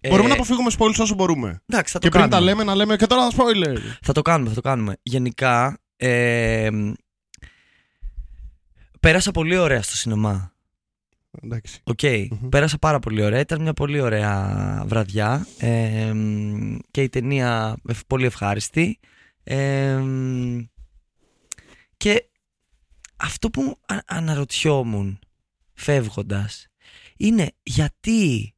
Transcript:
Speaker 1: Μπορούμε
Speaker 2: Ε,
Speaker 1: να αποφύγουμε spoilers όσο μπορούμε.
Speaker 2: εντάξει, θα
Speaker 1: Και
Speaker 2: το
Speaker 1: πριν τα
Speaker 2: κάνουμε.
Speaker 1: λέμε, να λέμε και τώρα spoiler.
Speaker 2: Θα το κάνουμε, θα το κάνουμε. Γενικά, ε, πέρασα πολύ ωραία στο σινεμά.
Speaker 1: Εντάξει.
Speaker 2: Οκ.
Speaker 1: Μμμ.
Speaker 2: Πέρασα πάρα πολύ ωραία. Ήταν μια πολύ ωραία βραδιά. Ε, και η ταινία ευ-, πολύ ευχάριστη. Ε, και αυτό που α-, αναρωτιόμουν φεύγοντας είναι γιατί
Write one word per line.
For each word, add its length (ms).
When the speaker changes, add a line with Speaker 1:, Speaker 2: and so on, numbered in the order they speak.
Speaker 1:
Μπορούμε 160
Speaker 2:
Ε, 20
Speaker 1:
να 60
αποφύγουμε 440
spoilers 220
όσο 160
μπορούμε. 500
Speaker 2:
εντάξει, 280
θα 60
Speaker 1:
Και 100
Speaker 2:
το 80
Speaker 1:
πριν 120
τα 60
Speaker 2:
κάνουμε. 160
Speaker 1:
λέμε, 120
να 120
λέμε 200
και 120
τώρα 280
spoiler. 420
Speaker 2:
Θα 120
το 80
κάνουμε, 280
θα 60
το 60
κάνουμε. 400
Γενικά, 760
ε, 760
πέρασα 320
πολύ 260
ωραία 240
στο 140
σινεμά. 580
Speaker 1:
Εντάξει. 400
Speaker 2:
Οκ. 200
Speaker 1:
Μμμ. 460
Speaker 2:
Πέρασα 280
πάρα 220
πολύ 240
ωραία. 160
Ήταν 220
μια 120
πολύ 260
ωραία 880
βραδιά. 600
Ε, 540
και 120
η 60
ταινία 680
ευ-, 180
πολύ 180
ευχάριστη. 720
Ε, 600
και 280
αυτό 320
που 360
α-, 200
αναρωτιόμουν 1120
φεύγοντας 920
είναι 340
γιατί 960